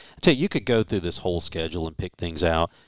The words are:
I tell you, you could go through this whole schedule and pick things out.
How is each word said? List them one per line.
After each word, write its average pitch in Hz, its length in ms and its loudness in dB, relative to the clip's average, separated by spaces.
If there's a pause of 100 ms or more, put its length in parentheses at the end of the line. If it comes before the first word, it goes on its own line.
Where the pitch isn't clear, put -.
(160)
I - 40 -20
tell 160 140 6
you, 131 80 0
you 196 60 2
could 101 180 -2
go 113 180 4
through 101 160 -2
this 85 180 -4
whole 87 220 -2
schedule 80 480 -4
and 78 80 -10
pick - 180 -8
things 82 300 -4
out. 82 260 2 (180)